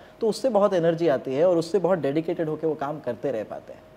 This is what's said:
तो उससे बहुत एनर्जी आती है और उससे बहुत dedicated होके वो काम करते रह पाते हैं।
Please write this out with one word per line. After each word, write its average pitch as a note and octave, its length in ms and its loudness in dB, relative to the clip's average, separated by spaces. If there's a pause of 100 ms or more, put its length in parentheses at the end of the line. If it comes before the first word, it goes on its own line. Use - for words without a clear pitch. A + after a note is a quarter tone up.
(220)
तो A3+ 80 2
उससे C4 200 -2
बहुत G3+ 240 4
एनर्जी E3 340 2
आती C3+ 260 0
है D3 120 2
और F3+ 120 4
उससे E3 220 0
बहुत F3 200 2
dedicated D#3+ 500 -2
होके D#3 180 -4
वो D3+ 80 -2
काम C#3+ 240 -6
करते B2 320 -6
रह A2 120 2
पाते C#2+ 300 -12
हैं। - 100 -20 (140)